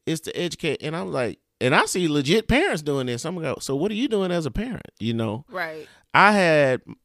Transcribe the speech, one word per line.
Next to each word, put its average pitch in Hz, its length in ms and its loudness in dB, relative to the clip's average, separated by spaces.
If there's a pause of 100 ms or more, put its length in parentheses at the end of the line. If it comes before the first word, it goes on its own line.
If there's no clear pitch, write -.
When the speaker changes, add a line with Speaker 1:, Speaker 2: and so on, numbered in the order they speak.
Speaker 1:
it's 160 160 -2
to - 180 -10
educate. 160 420 -4
And 156 140 -6
I'm 185 160 -8
like, 127 280 -4 (200)
and 127 160 2
I - 100 4
see 185 220 0
legit 147 400 2
parents 247 340 2
doing 139 260 -2
this. 120 180 -4
I'm 175 100 -6
like, 151 260 -6
"So 135 140 -4
what 180 160 0
are 208 40 -4
you 254 120 0
doing 196 240 -2
as 170 160 -2
a 117 40 -4
parent?" 220 300 -6 (180)
You 117 140 -2
know? 113 360 -4
Speaker 2:
Right. 160 380 -8 (260)
Speaker 1:
I 190 200 8
had 151 480 4 (240)